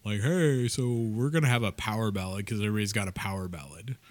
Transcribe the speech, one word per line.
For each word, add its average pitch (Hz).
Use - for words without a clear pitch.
like, 104
"Hey, 139
so 123
we're 117
gonna 156
have 120
a 98
power 110
ballad," 95
'cause 107
everybody's 104
got 101
a 92
power -
ballad 104